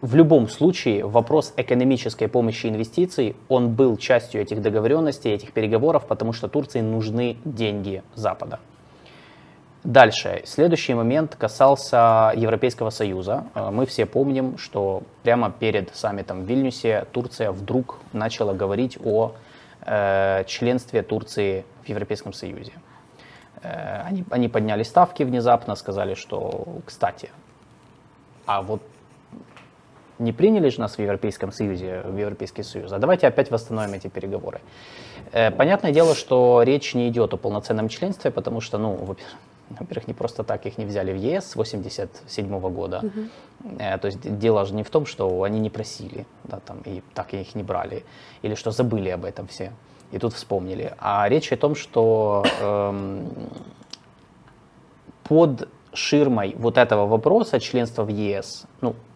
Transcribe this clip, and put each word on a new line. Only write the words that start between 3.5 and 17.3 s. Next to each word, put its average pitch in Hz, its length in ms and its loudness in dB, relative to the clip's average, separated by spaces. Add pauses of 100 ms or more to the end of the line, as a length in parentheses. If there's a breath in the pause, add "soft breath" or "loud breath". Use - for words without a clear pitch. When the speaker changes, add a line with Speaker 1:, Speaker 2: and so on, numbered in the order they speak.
Speaker 1:
был 117 280 4
частью 117 440 0
этих 107 200 -4
договоренностей, 117 680 2
этих - 220 -6
переговоров, 113 540 2
потому 113 260 -2
что - 160 -8
Турции 135 320 -2
нужны 113 640 -2
деньги 104 580 -4 (120)
Запада. 107 440 -4 (1200 loud breath)
Дальше. 113 600 6
Следующий 160 480 2
момент 123 420 0
касался 117 1000 6
Европейского 113 540 0
Союза. 101 540 -4 (100)
Э, 104 160 -4
мы 113 160 0
все 139 200 0
помним, 131 520 0
что 98 460 -4 (200)
прямо 117 280 4
перед 101 440 -2
саммитом 98 480 -6
в - 20 -8
Вильнюсе 120 680 0
Турция 117 400 -4